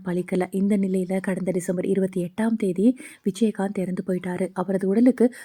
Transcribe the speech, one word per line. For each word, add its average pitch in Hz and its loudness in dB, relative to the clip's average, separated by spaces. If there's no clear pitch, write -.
பலிக்கல. 180 0
இந்த 202 0
நிலையில 190 0
கடந்த 190 -2
டிசம்பர் 180 -2
இருபத்தி 190 0
எட்டாம் 220 -2
தேதி 202 2
விஜயகாந்த் 202 0
இறந்து 185 -4
போயிட்டாரு. 185 -2
அவரது 190 -2
உடலுக்கு 240 4